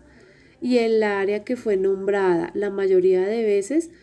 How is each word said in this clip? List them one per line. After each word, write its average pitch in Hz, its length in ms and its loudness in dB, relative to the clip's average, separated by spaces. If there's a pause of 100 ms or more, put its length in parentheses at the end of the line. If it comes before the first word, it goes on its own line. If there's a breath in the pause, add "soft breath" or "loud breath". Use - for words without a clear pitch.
(600 loud breath)
y 247 160 0
el 226 260 2
área 208 400 -2
que 247 140 -4
fue 220 180 -2
nombrada 190 800 0
la 202 160 -4
mayoría 185 560 2
de 226 180 -2
veces 214 460 -2 (140)